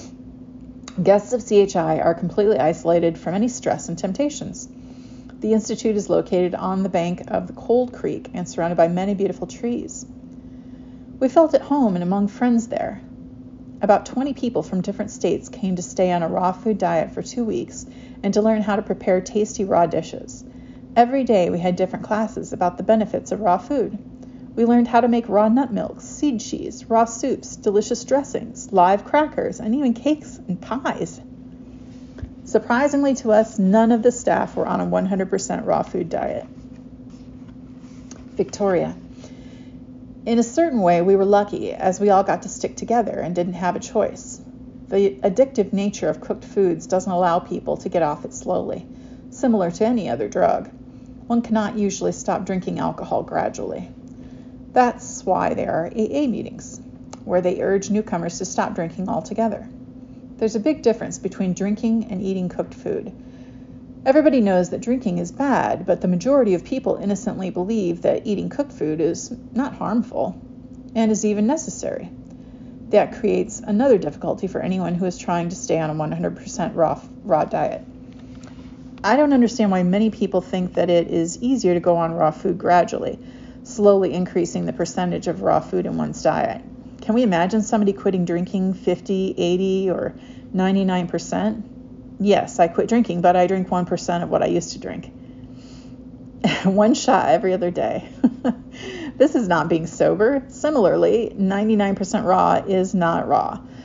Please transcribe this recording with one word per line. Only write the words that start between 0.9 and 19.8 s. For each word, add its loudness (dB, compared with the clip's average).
Guests 4
of -2
C 2
H 6
I 2
are 4
completely 2
isolated 2
from -6
any 2
stress -4
and -4
temptations. -4
The 2
Institute 0
is -2
located 2
on -2
the -2
bank -2
of -2
the -12
Cold 0
Creek -6
and -6
surrounded -2
by 6
many 0
beautiful -2
trees. -6
We 4
felt 6
at 4
home 2
and 0
among 2
friends 2
there. -6
About 4
twenty -4
people -2
from -2
different -6
states -2
came -4
to -6
stay 0
on 2
a 0
raw 2
food -2
diet 0
for -8
two -6
weeks -6
and 0
to 6
learn 4
how 0
to 0
prepare 0
tasty -2
raw 4